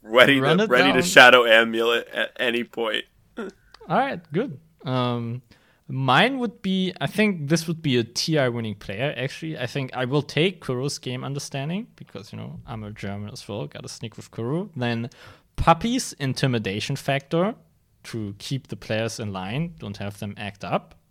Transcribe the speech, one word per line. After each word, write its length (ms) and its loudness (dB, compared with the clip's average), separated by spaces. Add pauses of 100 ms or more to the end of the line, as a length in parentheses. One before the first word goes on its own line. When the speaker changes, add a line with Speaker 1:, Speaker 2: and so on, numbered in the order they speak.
Speaker 1:
ready 380 6
Speaker 2:
Run 180 4
Speaker 1:
to, 60 4
Speaker 2:
it 60 -2
Speaker 1:
ready 220 6
to 80 4
Speaker 2:
down. 20 2
Speaker 1:
shadow 420 10
amulet 640 4
at 300 -4
any 260 0
point. 400 -4 (160)
<laughs> 180 -20
Speaker 2:
All 100 -8 (400)
right, 320 -2 (120)
good. 260 -4 (260)
Um, 580 -4 (460)
mine 500 2
would 240 -6
be, 380 -2
I 60 -4
think 420 -2
this 180 0
would 160 -6
be 160 2
a 60 2
T 340 -2
I 100 2
winning 280 -4
player, 400 -6
actually. 420 -8
I 80 -6
think 280 -6
I 100 -4
will 180 0
take 400 -2
Kuro's 360 -6
game 260 -10
understanding 720 -6
because, 360 -18
you 60 -12
know, 280 -12
I'm 180 -10
a 80 -10
German 380 -10
as 180 -16
well. 180 -8
Gotta 220 -16
sneak 280 -14
with 140 -20
Kuro. 460 -6
Then 340 -4 (460)
Puppy's 580 0
intimidation 840 -2
factor 580 -2 (500)
to 340 -8
keep 300 -8
the 80 -12
players 420 -4
in 140 -8
line, 460 -6
don't 180 -10
have 240 -8
them 160 -8
act 280 -12
up. 300 -6 (160)